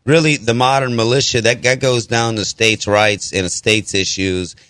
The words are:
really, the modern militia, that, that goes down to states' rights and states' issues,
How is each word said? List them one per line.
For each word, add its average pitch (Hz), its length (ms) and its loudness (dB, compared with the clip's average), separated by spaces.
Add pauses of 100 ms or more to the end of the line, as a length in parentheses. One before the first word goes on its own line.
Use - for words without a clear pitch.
really, 156 320 2
the 117 180 -2
modern 127 400 0
militia, 120 460 0
that, 117 240 0
that 127 160 0
goes 123 260 0
down 117 300 0
to 104 80 -4
states' 110 420 0
rights 104 460 0
and 92 180 -2
states' 107 420 0
issues, 92 640 -2 (160)